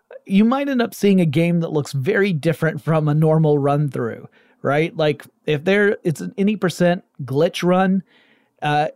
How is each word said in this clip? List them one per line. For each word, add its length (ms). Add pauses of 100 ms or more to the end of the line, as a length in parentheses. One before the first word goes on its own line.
(240)
you 200
might 260
end 100
up 140
seeing 260
a 60
game 340
that 120
looks 200
very 400
different 480
from 280
a 60
normal 440
run 320
through, 360 (360)
right? 340
Like, 300 (180)
if 200
there, 400
it's 180
an 160
any 180
percent 480 (200)
glitch 380
run, 400 (600)
uh, 340